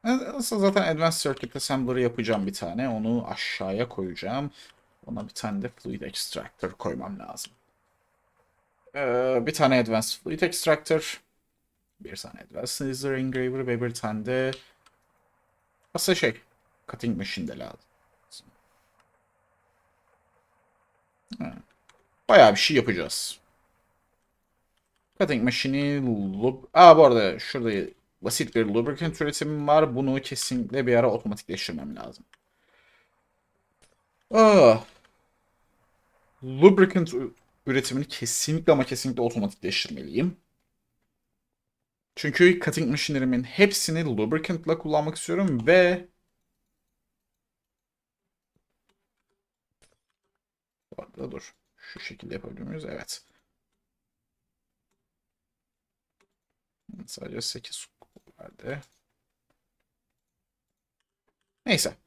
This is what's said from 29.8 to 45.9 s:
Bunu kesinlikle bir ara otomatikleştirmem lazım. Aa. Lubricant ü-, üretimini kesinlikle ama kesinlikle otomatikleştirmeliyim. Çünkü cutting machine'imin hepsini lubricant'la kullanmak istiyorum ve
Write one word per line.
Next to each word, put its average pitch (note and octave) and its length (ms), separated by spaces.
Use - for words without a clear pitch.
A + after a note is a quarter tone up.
Bunu C3+ 260
kesinlikle B2+ 640
bir B2 100
ara A#2 140
otomatikleştirmem F2+ 840
lazım. A1+ 280
Aa. G3+ 480
Lubricant F3+ 720
ü-, B2+ 180
üretimini C3+ 420
kesinlikle D#3+ 640
ama C3+ 120
kesinlikle B2+ 380
otomatikleştirmeliyim. G2+ 1120
Çünkü F3 440
cutting D3+ 300
machine'imin C3 540
hepsini E3+ 600
lubricant'la D#3+ 760
kullanmak D3+ 380
istiyorum E3+ 500
ve F3+ 420